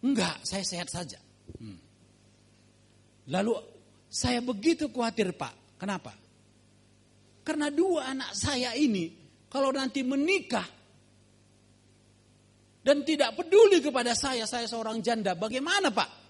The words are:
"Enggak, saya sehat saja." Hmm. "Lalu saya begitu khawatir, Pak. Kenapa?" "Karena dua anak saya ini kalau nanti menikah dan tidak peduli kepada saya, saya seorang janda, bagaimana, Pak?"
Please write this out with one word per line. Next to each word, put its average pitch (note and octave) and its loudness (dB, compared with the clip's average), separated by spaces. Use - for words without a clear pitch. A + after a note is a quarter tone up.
"Enggak, A3+ 0
saya F#3+ -6
sehat F3 -8
saja." F3 -10
Hmm. G2+ -16
"Lalu G3+ 0
saya B3 -2
begitu B3 0
khawatir, A3+ -2
Pak. - -12
Kenapa?" F#3 -6
"Karena D4+ -2
dua D4+ 0
anak - -8
saya B3 -2
ini G3+ 2
kalau C4+ 0
nanti C4+ -2
menikah C#4 0
dan C#4+ 2
tidak C#4 0
peduli G4 8
kepada B3 0
saya, A#3+ -2
saya A#3 -6
seorang A3 -6
janda, G3+ 0
bagaimana, C4+ 0
Pak?" F#3+ -2